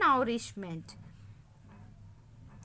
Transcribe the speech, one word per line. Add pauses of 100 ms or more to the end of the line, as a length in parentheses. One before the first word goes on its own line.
nourishment. (1700)